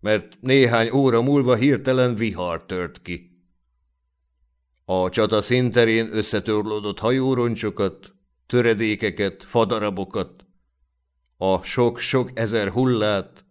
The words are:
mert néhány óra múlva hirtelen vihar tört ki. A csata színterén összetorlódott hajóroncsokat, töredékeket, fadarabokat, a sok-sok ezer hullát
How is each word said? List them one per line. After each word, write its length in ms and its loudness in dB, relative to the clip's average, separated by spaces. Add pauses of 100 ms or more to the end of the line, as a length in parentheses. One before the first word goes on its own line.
mert 400 -2
néhány 500 4
óra 320 2
múlva 320 4
hirtelen 600 0
vihar 520 -4
tört 360 -8
ki. 280 -12 (1500)
A 240 -2
csata 320 0
színterén 720 2
összetorlódott 880 -4
hajóroncsokat, 1160 -2 (320)
töredékeket, 1000 0
fadarabokat, 1000 -2 (1000)
a 180 2
sok-sok 720 -2
ezer 340 -2
hullát 840 -2